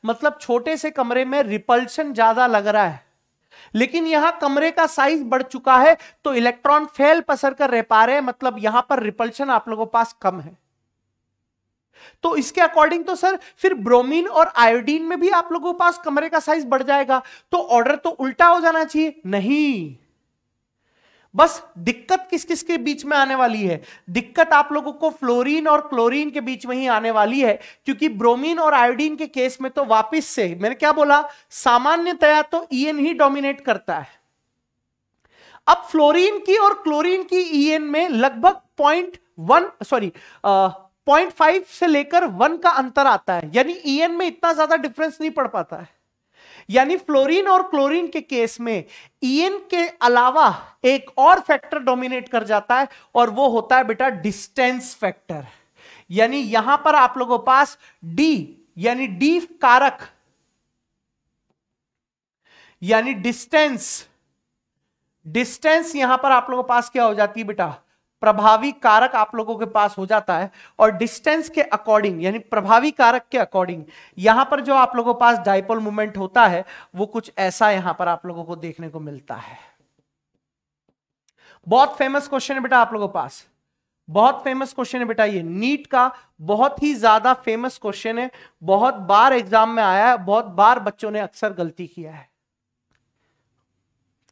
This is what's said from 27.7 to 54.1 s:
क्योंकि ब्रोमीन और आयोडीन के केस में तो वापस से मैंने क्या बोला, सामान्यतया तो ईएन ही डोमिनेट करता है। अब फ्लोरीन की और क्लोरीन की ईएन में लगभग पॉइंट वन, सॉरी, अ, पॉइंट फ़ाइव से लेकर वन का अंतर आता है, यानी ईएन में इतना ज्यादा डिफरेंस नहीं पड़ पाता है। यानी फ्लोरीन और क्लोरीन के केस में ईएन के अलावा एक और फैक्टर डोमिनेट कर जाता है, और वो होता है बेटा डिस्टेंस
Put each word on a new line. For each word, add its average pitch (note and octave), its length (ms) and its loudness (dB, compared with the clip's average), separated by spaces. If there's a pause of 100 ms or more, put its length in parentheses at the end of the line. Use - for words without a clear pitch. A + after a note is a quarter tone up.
क्योंकि D4 240 -2
ब्रोमीन B3 500 0
और D#4 140 2
आयोडीन C4 420 2
के D4+ 120 -8
केस B3+ 340 -4
में C4 100 -8
तो C#4 140 -4
वापस A3+ 400 0
से G#3 220 -4 (140)
मैंने A3+ 140 -4
क्या D4+ 160 0
बोला, D4 300 4 (300)
सामान्यतया D4+ 880 2
तो D#4+ 320 -6
ईएन D4 260 -4
ही D#4 140 -2
डोमिनेट C#4 480 0
करता F#3 380 -6
है। - 220 -18 (1500)
अब F4 240 2
फ्लोरीन E4+ 480 4
की F#4+ 180 2
और G4+ 160 4
क्लोरीन F4+ 500 -2
की F4+ 160 -2
ईएन D#4 440 0
में D4+ 260 -2
लगभग C4+ 520 2 (160)
पॉइंट E4 400 0 (220)
वन, C#4+ 300 2 (140)
सॉरी, G#3 300 -4 (320)
अ, F#3+ 220 2 (400)
पॉइंट D#4+ 240 4
फ़ाइव E4+ 380 2
से - 180 -2
लेकर D#4 380 0
वन C4 320 0
का - 120 2
अंतर C4 380 0
आता G3+ 260 0
है, D#3+ 220 -6
यानी C#4 180 2 (120)
ईएन D4+ 260 0
में E4+ 160 -4
इतना E4+ 260 -2
ज्यादा D#4 220 0
डिफरेंस D4+ 460 -6
नहीं D#4 100 -4
पड़ C4+ 160 -4
पाता E3+ 300 -8
है। E3+ 140 -20 (800)
यानी C4+ 280 2
फ्लोरीन D4+ 500 0
और F#4 220 4
क्लोरीन D#4 380 -2
के D#4+ 140 -8
केस A#3 380 -4
में A3+ 240 -6 (400)
ईएन D#4+ 340 0 (120)
के F4 160 -2 (160)
अलावा B3 440 4 (380)
एक C4 340 0
और D#4+ 220 6
फैक्टर D4+ 400 -2
डोमिनेट B3+ 500 -4
कर A3+ 140 -2
जाता G#3 320 0
है, C4+ 120 0 (280)
और A#3+ 140 4
वो B3+ 200 0
होता A3+ 280 2
है C4 60 4
बेटा A#3 260 -2
डिस्टेंस B3 880 -4